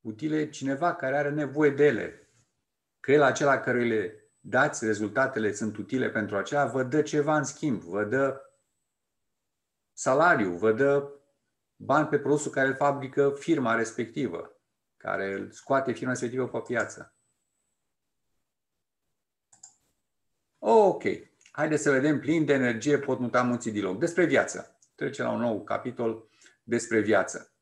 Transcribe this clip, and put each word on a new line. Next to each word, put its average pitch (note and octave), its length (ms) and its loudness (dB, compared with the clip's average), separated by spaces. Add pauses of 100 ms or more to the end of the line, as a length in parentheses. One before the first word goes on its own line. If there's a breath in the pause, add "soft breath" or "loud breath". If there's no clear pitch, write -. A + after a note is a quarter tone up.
Utile D3+ 500 -4
cineva C#3 440 -2
care C3+ 220 -4
are C#3+ 140 -2
nevoie D3 400 0
de C3+ 160 4
ele. G#2 460 -2 (680)
Că - 120 0
el D3 100 6
acela C3+ 380 2
căruia A#2+ 260 0
le A2 440 -4 (100)
dați B2+ 440 0
rezultatele G#2+ 680 -2
sunt G#2+ 240 -6
utile B2+ 340 -4
pentru G#2 260 -4
acela, C#3 300 -2
vă B2+ 160 -2
dă C#3 200 0
ceva D3+ 340 0
în C#3+ 80 0
schimb, B2+ 360 -4
vă F2+ 240 -4
dă C3 380 -2 (1500)
salariu, C3+ 640 2
vă G#2+ 160 4
dă C#3 400 2 (640)
bani C#3+ 320 2
pe D3 100 0
produsul D3 320 0
care C3+ 180 0
îl C3+ 60 -2
fabrică C#3 560 0
firma C#3 440 0
respectivă, A2 880 -6 (360)
care G2 360 -4
îl G2 180 -8
scoate C3+ 420 -2
firma B2+ 180 -4
respectivă B2 380 -4
pe - 180 -8
piață. - 480 -6 (3500)
Ok. G#3+ 440 6 (480)
Haideți D3+ 320 0
să D3 80 4
vedem, C#3 300 2
plin D#3 240 2
de C#3 80 2
energie C3 460 2
pot B2+ 200 -2
muta B2 240 0
munții A#2+ 300 -2
din G#2 100 -2
loc. F#2+ 160 -2
Despre E3+ 260 2
viață. - 540 -2 (160)
Trece C3+ 280 -6
la A#2+ 80 -2
un G#2+ 100 -2
nou A2+ 240 -2
capitol A2+ 640 -4 (340 soft breath)
despre A#2 380 0
viață. G2+ 600 0